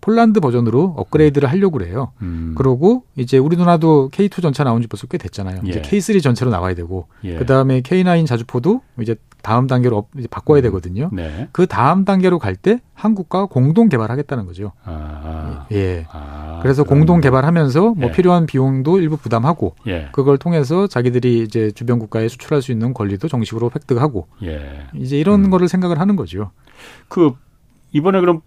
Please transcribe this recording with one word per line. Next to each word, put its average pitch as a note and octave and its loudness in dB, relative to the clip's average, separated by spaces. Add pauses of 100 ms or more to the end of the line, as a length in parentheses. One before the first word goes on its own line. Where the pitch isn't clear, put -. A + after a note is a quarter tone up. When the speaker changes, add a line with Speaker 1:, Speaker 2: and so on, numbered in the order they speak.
Speaker 1:
폴란드 A3 4
버전으로 B2 2
업그레이드를 C#3+ 2
Speaker 2:
음. - -2
Speaker 1:
하려고 F3+ 0
그래요. G2 -6
Speaker 2:
음. E2 -6
Speaker 1:
그러고 C3+ 2 (140)
이제 C3 0
우리 D3+ 2
누나도 E3 4
케이투 G3 -2
전차 D3 -2
나온 A#2+ 0
지 A#2 -4
벌써 - -12
꽤 F3 -8
됐잖아요. F#2+ -8
Speaker 2:
예. F#2+ -4
Speaker 1:
이제 E2+ -4
케이쓰리 G3 0
전차로 B2 0
나와야 F#2 0
되고, F2 -8 (180)
Speaker 2:
예. F2+ -8
Speaker 1:
그다음에 C3 2
케이나인 F3+ 2
자주포도 B2 -2 (200)
이제 A2 -4 (240)
다음 A#2+ 0
단계로 B2 2
업-, G#2 -4 (100)
이제 A#2+ -10
바꿔야 D3 2
Speaker 2:
음. - 0
Speaker 1:
되거든요. F#2+ -4
Speaker 2:
네. E2+ -8
Speaker 1:
그 F3+ 2
다음 D#3+ 2
단계로 F#3 2
갈 F#2+ -4
때 G#3+ 0 (140)
한국과 G3 -2
공동 D#3+ 2
개발하겠다는 A#2+ -4
거죠. F#2 -12 (140)
Speaker 2:
아. D2+ -10
Speaker 1:
예. F#2 -2
Speaker 2:
아, D2+ -14
Speaker 1:
그래서 C3+ 0
Speaker 2:
그런 C#3+ 2
Speaker 1:
공동 E3+ 6
개발하면서 D3 2
뭐 C3+ -2
Speaker 2:
예. A#2 -2
Speaker 1:
필요한 F3 4
비용도 C3+ 0
일부 D#3 -2
부담하고, A#2 -2 (120)
Speaker 2:
예. E2 -6
Speaker 1:
그걸 C#3 2
통해서 E3+ 0
자기들이 B2 0
이제 G#2+ -2
주변 A#2+ -2
국가에 A2 -4
수출할 - -4
수 B2+ -6
있는 A#2 -2
권리도 G2+ -4
정식으로 A#2 -4
획득하고, B2+ -2 (160)
Speaker 2:
예. C#2+ -10
Speaker 1:
이제 C#3 -4
이런 G3 4
Speaker 2:
음. G3 2
Speaker 1:
거를 F3+ 2
생각을 F3 -2
하는 G3 2
거죠. G2 -6 (580)
Speaker 2:
그, D#3 2 (580)
이번에 F#3 2
그럼 F3 2